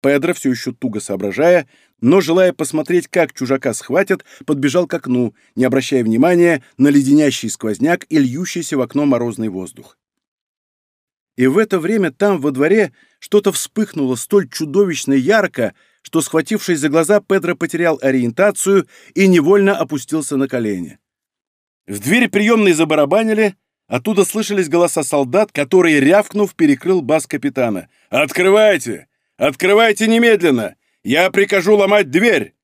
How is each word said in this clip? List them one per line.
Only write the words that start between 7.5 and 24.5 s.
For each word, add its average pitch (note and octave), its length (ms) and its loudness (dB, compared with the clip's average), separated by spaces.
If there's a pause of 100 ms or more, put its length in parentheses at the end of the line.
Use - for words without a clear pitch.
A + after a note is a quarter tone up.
и D#3 100 0
льющийся D3+ 580 -4
в C3+ 40 -2
окно C#3 260 -2
морозный A#2 420 -2
воздух. F#2 480 -12 (1400)
И B2+ 100 2
в C3 100 2
это G#3+ 220 0
время F#3 320 -2
там, G3 300 -2
во C#3+ 100 -2
дворе, D#3+ 420 0 (260)
что-то G3+ 340 0
вспыхнуло C#3 640 -4
столь F3+ 320 -2
чудовищно D#3 680 -2
ярко, C#3 600 0 (280)
что, - 180 -4
схватившись D#3+ 600 -4
за D3 80 -2
глаза, D#3+ 320 2
Педро F#3+ 360 -2
потерял E3 460 -2
ориентацию C3+ 840 0 (280)
и F#3+ 140 2
невольно F#3+ 480 4
опустился D3+ 600 -6
на C3+ 120 -2
колени. G#2 500 -6 (880)
В G2+ 140 -10
дверь G3 280 0
приемной G#3 440 2
забарабанили, F3+ 840 0 (320)
оттуда G3+ 380 -2
слышались G#3 440 -4